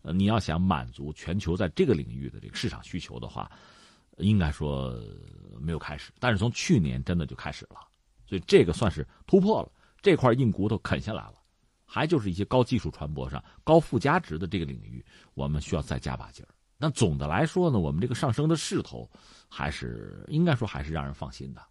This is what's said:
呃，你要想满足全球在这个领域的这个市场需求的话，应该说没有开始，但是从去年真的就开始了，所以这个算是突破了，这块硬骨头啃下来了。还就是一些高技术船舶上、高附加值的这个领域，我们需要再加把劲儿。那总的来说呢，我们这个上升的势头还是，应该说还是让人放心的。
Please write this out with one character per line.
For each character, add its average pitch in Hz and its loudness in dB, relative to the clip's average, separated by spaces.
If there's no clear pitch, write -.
呃， 76 -8
你 95 4
要 113 4
想 82 0
满 87 2
足 71 -10
全 87 -4
球 - 0
在 92 0
这 185 2
个 123 4
领 65 0
域 65 -8
的 50 -14
这 - -16
个 - -16
市 117 -4
场 - -8
需 - -8
求 - -12
的 58 -10
话， - -10
应 104 4
该 80 2
说 67 -4
没 78 -4
有 78 -2
开 76 -8
始， - -14
但 120 2
是 98 2
从 117 2
去 - 2
年 65 0
真 85 0
的 73 0
就 64 -10
开 - -8
始 - -14
了， - -20
所 98 -6
以 90 -2
这 185 8
个 82 4
算 101 2
是 76 -6
突 196 8
破 185 4
了， - -10
这 180 6
块 120 6
硬 123 4
骨 98 0
头 110 0
啃 - -2
下 110 -6
来 71 -6
了。 52 -18
还 135 -2
就 165 4
是 104 -2
一 - -2
些 98 -2
高 127 4
技 - 2
术 78 -4
船 73 -8
舶 67 -6
上、 67 -8
高 160 8
附 - 0
加 151 2
值 78 -6
的 92 -4
这 92 -2
个 80 -2
领 67 -10
域， 58 -16
我 71 -4
们 73 0
需 - -4
要 76 0
再 - -4
加 64 -6
把 - -14
劲 - -20
儿。 - -20
那 131 0
总 85 2
的 71 -4
来 101 2
说 175 0
呢， 113 2
我 76 0
们 78 0
这 123 0
个 - -2
上 123 -2
升 151 0
的 165 4
势 156 -4
头 58 -12
还 73 -6
是， 52 -10
应 156 2
该 170 4
说 117 0
还 69 -8
是 76 -8
让 76 -4
人 69 -8
放 67 -10
心 67 -14
的。 - -20